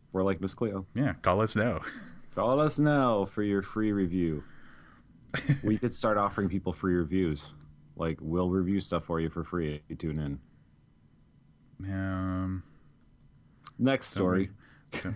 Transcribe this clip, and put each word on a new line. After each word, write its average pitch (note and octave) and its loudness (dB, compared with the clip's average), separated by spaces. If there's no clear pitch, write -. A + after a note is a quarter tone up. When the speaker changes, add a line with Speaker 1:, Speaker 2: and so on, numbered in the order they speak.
Speaker 1:
We're F#2+ 0
like F#2+ 0
Miss F#2+ -4
Cleo. G2 -4
Speaker 2:
Yeah, A#2+ 0
call F#2+ 4
us A2 0
now. G#2+ 2
<laughs> - -14
Speaker 1:
Call B2 2
us D3+ 2
now C3 4
for G#2 -4
your G2+ 2
free G#2+ 0
review. F2 2
Speaker 2:
<laughs> - 0
Speaker 1:
We G#2+ 2
could A#2+ -2
start G#2+ 2
offering G2+ 2
people F#2 -2
free F#2 0
reviews. E2+ 0
Like, E2 -2
we'll F2 0
review F#2+ 2
stuff E2+ -2
for E2 -2
you D#2+ 0
for E2 -6
free D#2 -4
if D2 -12
you D#2+ -8
tune D#2 -4
in. C#2+ -4
Speaker 2:
Um, F#2 -2
Speaker 1:
Next C3 2
Speaker 2:
don't F#2 2
we, G2 2
Speaker 1:
story. - -6